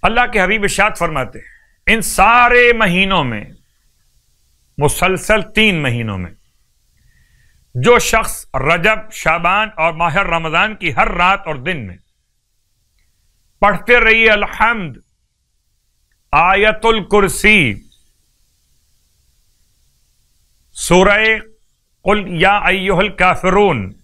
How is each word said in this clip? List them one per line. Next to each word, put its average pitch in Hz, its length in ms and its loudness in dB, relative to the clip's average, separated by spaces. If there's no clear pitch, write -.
अल्लाह 233 240 0
के 220 120 -4
हबीब 196 260 -2
इरशाद 202 320 -2
फरमाते 147 420 -6
हैं, - 80 -20
इन 220 160 0
सारे 240 720 4
महीनों 190 500 0
में, 110 300 -8
मुसलसल 185 640 0
तीन 208 260 2
महीनों 117 380 -4
में, 87 140 -10
जो 196 260 2
शख्स - 340 -2
रजब, 175 560 -2
शाबान 170 580 -2
और 160 260 -2
माह 170 260 -2
रमज़ान 170 540 -2
की 170 160 -6
हर 175 220 -2
रात 190 320 0
और 151 140 -8
दिन 160 180 -8
में 92 200 -14
पढ़ते 208 380 2
रहिए 220 300 4
अल्हम्द, 208 720 -2
आयतुल 208 760 2
कुर्सी, 208 540 2
सूरह 208 640 2
कुल 202 220 0
या 190 280 2
अय्युहल 190 440 0
काफिरून 180 760 2